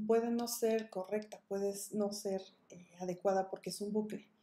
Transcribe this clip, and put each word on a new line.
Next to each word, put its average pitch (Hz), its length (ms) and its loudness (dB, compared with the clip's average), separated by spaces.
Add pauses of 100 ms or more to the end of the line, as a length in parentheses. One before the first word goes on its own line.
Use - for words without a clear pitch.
puede 226 240 6
no 233 160 0
ser 220 440 2
correcta, 196 580 -4
puede 196 260 0 (180)
no 208 200 0
ser, 196 300 -2 (260)
eh, - 180 -18 (140)
adecuada 190 500 2
porque - 200 -8
es - 100 -6
un 208 120 -4
bucle. 214 360 -2 (140)